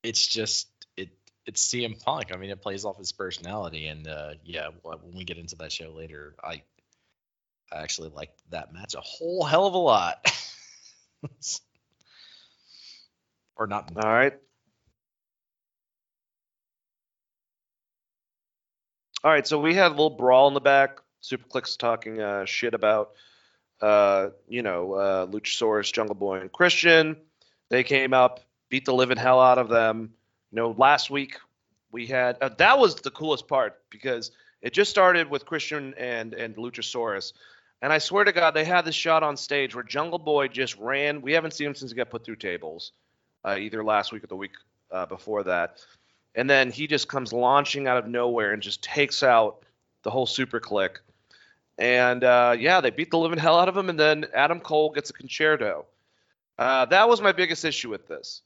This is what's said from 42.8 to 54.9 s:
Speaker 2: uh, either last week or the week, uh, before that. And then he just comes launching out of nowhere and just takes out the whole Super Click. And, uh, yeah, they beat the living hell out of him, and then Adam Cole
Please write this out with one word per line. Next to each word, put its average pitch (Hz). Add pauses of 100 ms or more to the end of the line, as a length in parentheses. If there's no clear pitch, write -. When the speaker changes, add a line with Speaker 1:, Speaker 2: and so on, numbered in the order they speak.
Speaker 2:
uh, 98
either 107
last 107
week 107
or -
the 95
week, 98 (360)
uh, 92
before 104
that. 87 (560)
And 123
then 131
he 135
just 147
comes 123
launching 135
out 123
of 110
nowhere 120
and 104
just 101
takes -
out 113 (380)
the 117
whole 127
Super 123
Click. 98 (800)
And, 123
uh, 123
yeah, 170
they 131
beat 156
the 165
living 165
hell 165
out 180
of 185
him, 190
and 160
then 151
Adam 156
Cole 156